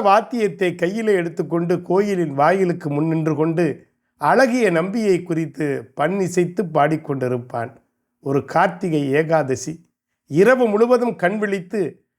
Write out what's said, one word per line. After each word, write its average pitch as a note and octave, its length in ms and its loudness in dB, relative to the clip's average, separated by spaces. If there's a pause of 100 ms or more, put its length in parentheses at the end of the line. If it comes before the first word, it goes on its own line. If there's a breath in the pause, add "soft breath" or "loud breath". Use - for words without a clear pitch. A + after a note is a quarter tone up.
வாத்தியத்தை G3+ 720 2
கையிலே G3+ 380 0
எடுத்துக்கொண்டு E3+ 680 -2
கோயிலின் F3 520 0
வாயிலுக்கு E3+ 560 2
முன் D3 180 -2
நின்று D#3+ 280 0
கொண்டு D#3+ 300 0 (560)
அழகிய A#3 500 4
நம்பியை F#3+ 520 0
குறித்து D#3+ 440 -4 (280)
பண்ணிசைத்து F3+ 720 -2
பாடிக்கொண்டிருப்பான். B2+ 1040 -2 (520)
ஒரு C#3 220 0
கார்த்திகை E3+ 580 0 (100)
ஏகாதசி D#3 600 0 (560)
இரவு A3+ 360 4
முழுவதும் A#3 480 2
கண் G3 240 -2
விழித்து G3 440 -4 (360)